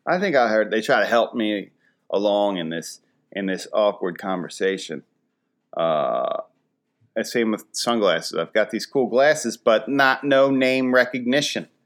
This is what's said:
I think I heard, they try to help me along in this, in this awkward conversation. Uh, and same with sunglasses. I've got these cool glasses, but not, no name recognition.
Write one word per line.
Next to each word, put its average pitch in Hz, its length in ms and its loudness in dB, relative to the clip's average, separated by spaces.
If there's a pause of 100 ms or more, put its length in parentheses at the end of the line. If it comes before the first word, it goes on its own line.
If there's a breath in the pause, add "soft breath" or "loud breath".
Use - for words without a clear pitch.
I 180 120 0
think 185 160 0
I 120 120 4
heard, 107 240 2
they 110 100 0
try 120 180 2
to 101 60 4
help 113 300 2
me 107 340 -4 (400)
along 101 480 0
in 82 120 -6
this, 82 320 -10 (300)
in 98 140 -6
this 92 260 -4
awkward 98 460 0
conversation. 90 840 -6 (760)
Uh, 71 640 0 (720)
and 110 120 -4
same 113 240 0
with 104 200 -6
sunglasses. 101 640 0
I've 82 180 -4
got 107 180 2
these 107 160 -6
cool 131 180 0
glasses, 131 520 2
but 110 300 2
not, 135 360 0
no 139 260 4
name 131 460 2
recognition. 123 720 0 (180)